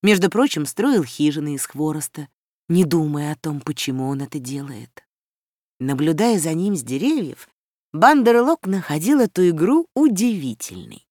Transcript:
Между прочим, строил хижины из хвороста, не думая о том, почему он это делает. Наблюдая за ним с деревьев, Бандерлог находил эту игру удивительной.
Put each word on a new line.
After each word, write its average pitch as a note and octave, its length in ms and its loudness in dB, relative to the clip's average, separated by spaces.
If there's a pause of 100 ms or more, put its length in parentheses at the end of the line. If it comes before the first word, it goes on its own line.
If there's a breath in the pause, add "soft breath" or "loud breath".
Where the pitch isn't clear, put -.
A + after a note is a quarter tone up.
Между G3 280 4
прочим, G#3 360 0
строил G#3+ 380 0
хижины D3 520 -2
из C3 100 -8
хвороста, D3+ 640 -6 (400)
не F3 160 4
думая D3 480 -2
о - 20 -8
том, D3+ 240 -8
почему C3 480 -6
он C#3 140 -4
это C#3 180 -10
делает. C3 680 -12 (760)
Наблюдая D#3 580 0
за D#3+ 140 -4
ним F#3+ 240 -2
с C3+ 60 -6
деревьев, D#3 640 -4 (420)
Бандерлог A#3+ 760 4
находил F#3+ 540 0
эту F#3 300 2
игру G3+ 440 2
удивительной. F3+ 1160 -2